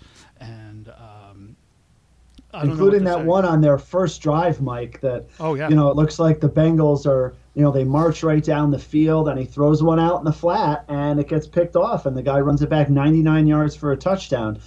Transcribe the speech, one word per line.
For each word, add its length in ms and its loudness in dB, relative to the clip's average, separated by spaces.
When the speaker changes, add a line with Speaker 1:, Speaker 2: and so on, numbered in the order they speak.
Speaker 1:
And, 520 -20
um, 640 -20
I 60 -14
don't 80 0
know 60 -2
Speaker 2:
Including 300 2
Speaker 1:
what 60 0
to 60 -2
Speaker 2:
that 60 -4
Speaker 1:
say. 40 -2
Speaker 2:
one 180 2
on 160 2
their 160 4
first 460 -4
drive, 400 -2
Mike, 380 -10
that, 260 -6
Speaker 1:
Oh, 140 -4
yeah. 140 -6
Speaker 2:
you 60 4
know, 160 4
it 60 2
looks 240 0
like 200 2
the 80 2
Bengals 560 2
are, 300 0
you 80 0
know, 100 4
they 120 0
march 380 0
right 220 2
down 260 0
the 80 -2
field 500 0
and 100 -4
he 60 -6
throws 380 0
one 160 2
out 220 0
in 40 -14
the 80 0
flat 560 -2
and 300 -2
it 100 -4
gets 180 -4
picked 300 -2
off 300 -2
and 100 -4
the 60 -8
guy 180 0
runs 220 0
it 80 -2
back 180 2
ninety-nine 580 2
yards 280 0
for 180 -4
a 40 -2
touchdown. 720 -4